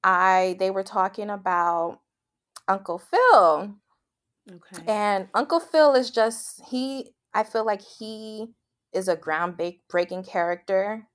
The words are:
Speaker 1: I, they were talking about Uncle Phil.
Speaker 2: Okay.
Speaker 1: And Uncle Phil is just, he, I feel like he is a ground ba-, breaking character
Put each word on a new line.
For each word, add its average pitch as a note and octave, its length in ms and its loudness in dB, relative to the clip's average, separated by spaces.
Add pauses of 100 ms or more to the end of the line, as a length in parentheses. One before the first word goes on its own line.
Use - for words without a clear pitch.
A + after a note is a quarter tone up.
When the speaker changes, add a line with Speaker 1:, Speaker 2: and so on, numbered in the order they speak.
Speaker 1:
I, F#3 540 2
they F#3+ 120 -2
were F#3+ 140 -4
talking G3+ 460 -4
about F3 680 -2 (680)
Uncle F#3+ 300 -4
Phil. G#3 760 4 (760)
Speaker 2:
Okay. F3 360 -20
Speaker 1:
And G#3 480 0
Uncle D4 260 0
Phil D4+ 340 6
is B3+ 160 2
just, A3+ 500 -2 (100)
he, C4 440 -6 (180)
I A3 120 0
feel A3 200 -2
like G#3 180 -2
he A3 680 -14 (440)
is F#3+ 160 -2
a E3+ 80 2
ground E3+ 400 -4
ba-, F3 160 -6 (160)
breaking F3+ 360 -2
character F#3+ 920 -2